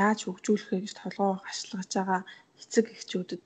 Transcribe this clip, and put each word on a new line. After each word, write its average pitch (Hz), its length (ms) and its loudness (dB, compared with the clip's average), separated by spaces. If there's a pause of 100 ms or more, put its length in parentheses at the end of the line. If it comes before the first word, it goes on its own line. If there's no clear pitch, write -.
яаж 214 200 6
хөгжүүлэх 202 500 0
вэ 190 100 0
гэж 208 160 -8
толгоо 196 360 0 (120)
ашиглаж - 480 -8
байгаа 190 280 0 (360)
эцэг - 320 2
эхчүүдэд - 580 -8